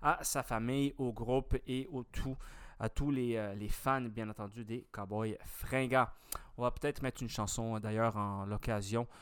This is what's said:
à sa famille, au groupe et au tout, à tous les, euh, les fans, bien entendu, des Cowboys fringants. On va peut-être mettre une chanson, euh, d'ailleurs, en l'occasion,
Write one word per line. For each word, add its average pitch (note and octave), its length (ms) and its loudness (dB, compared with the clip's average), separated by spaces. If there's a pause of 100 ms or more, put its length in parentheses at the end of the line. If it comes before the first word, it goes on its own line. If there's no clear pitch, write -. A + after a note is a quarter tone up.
à D#3 220 4
sa - 200 0
famille, B2+ 540 2
au B2 160 0
groupe A#2+ 440 2 (100)
et C3 260 -2
au B2+ 100 -2
tout, C3+ 340 -2 (420)
à A2+ 100 0
tous C#3+ 220 2
les, B2 260 2
euh, G#2 180 -2
les G2+ 140 -4
fans, C3+ 320 2
bien A2+ 300 -4
entendu, G#2+ 340 -8
des A2+ 260 -6
Cowboys G#2+ 540 -2
fringants. C3 640 2 (480)
On A#2+ 60 -6
va B2 80 4
peut-être C#3+ 320 -2
mettre C3 200 -2
une A#2 60 -2
chanson, A2+ 480 0
euh, G#2+ 40 -2
d'ailleurs, A2 360 2
en G2+ 300 0
l'occasion, G#2 600 0 (160)